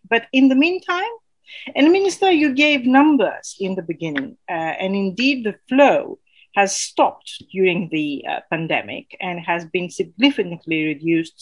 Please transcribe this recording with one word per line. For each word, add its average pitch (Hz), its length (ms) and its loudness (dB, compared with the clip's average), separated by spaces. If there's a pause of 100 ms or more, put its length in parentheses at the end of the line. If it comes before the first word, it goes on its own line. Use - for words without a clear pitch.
but 226 240 2
in 269 160 6
the 262 60 4
meantime, 359 580 0 (640)
and 294 160 4
Minister, 381 400 2
you 302 220 2
gave 285 320 2
numbers 262 760 2
in 190 160 -4
the 185 80 -4
beginning, 151 540 -6 (120)
uh, 185 40 -6
and 170 420 -4
indeed 226 500 -2
the 202 100 -4 (140)
flow 254 480 4 (380)
has 196 200 2
stopped - 760 -4
during 185 400 0
the, 151 360 -6
uh, 139 120 -6 (100)
pandemic 160 720 -6
and 180 180 -8
has 170 260 -4
been 175 240 -6
significantly 170 960 -2
reduced 165 560 -2